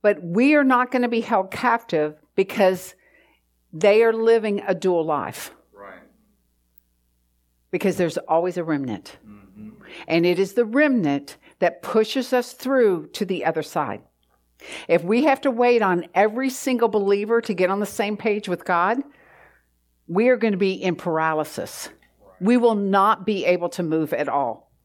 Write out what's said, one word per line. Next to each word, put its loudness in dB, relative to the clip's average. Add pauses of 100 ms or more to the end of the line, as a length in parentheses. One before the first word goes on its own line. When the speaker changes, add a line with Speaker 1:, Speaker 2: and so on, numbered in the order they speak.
Speaker 1:
But 2
we 2
are 4
not 2
gonna 0
be 0
held -2
captive -2 (200)
because 0 (800)
they 4
are 4
living 2
a 0
dual 0
life. -6 (220)
Speaker 2:
Right. -20 (1700)
Speaker 1:
Because 0
there's -2
always 0
a -4
remnant. -6 (100)
Speaker 2:
Mm-hmm. -20 (380)
Speaker 1:
And 2
it 2
is -2
the 2
remnant 0 (220)
that 0
pushes -2
us -2
through 2
to -6
the -4
other 0
side. -6 (840)
If 2
we 2
have 2
to 0
wait 2
on 0
every 2
single 0
believer 0
to -6
get 0
on -2
the -2
same -4
page -2
with -6
God, 0 (1040)
we 2
are 4
gonna 0
be 0
in -2
paralysis. -4 (320)
Speaker 2:
Right. -20
Speaker 1:
We 2
will 4
not 2
be -2
able 0
to -6
move -2
at -2
all. -4 (140)